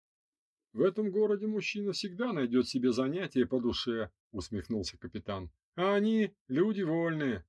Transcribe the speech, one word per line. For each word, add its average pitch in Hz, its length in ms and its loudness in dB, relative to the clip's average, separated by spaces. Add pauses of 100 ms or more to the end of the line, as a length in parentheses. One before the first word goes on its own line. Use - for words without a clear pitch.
(720)
«В 110 100 -2
этом 196 300 2
городе 208 340 2
мужчина 208 460 -2
всегда 208 420 -4
найдет 123 340 2
себе 127 240 2
занятие 135 540 2
по 127 140 0
душе», 117 500 -2 (220)
усмехнулся 101 640 -6
капитан. 95 540 -8 (240)
«А 190 180 2
они 214 420 2 (120)
люди 190 340 2
вольные». 156 680 0